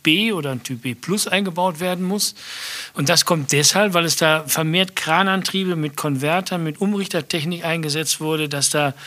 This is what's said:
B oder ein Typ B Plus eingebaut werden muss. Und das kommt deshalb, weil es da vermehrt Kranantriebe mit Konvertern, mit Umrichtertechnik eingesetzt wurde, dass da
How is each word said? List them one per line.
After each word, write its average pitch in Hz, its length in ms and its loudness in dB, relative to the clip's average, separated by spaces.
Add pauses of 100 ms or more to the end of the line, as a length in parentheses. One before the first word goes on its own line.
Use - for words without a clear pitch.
B 202 320 2
oder 147 180 -2
ein 123 120 -6
Typ 123 180 -8
B - 140 -4
Plus 196 320 -2
eingebaut 185 520 0
werden 180 260 -2
muss. 196 280 -2 (600)
Und 143 120 0
das 170 180 4
kommt 151 260 0
deshalb, 185 420 4
weil 170 120 4
es 156 100 0
da 156 320 4
vermehrt 160 480 0
Kranantriebe 190 800 0
mit 151 200 -2
Konvertern, 156 680 -2
mit 156 180 -4
Umrichtertechnik 175 840 -2
eingesetzt 160 560 -2
wurde, 156 300 -2
dass 143 220 0
da 147 220 2 (140)